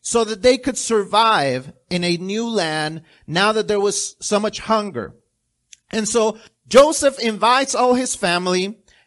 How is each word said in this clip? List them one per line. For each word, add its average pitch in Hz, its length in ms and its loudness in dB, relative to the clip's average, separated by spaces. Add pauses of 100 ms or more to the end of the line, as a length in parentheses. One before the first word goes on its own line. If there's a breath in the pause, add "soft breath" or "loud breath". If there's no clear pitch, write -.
so 233 220 0
that 214 200 -4
they 254 160 4
could 254 180 -4
survive 196 960 0 (160)
in 175 140 -2
a 175 140 0
new 202 300 -4
land 160 540 -2 (240 soft breath)
now 190 280 2
that 214 140 -2
there 208 120 0
was 202 400 -2
so 208 200 -2
much 208 200 -4
hunger. 202 560 -4 (760)
And 214 180 -2
so 220 300 0 (300 loud breath)
Joseph 277 500 4
invites 233 560 0
all 247 220 2
his 254 180 -2
family. 185 640 -2 (300 soft breath)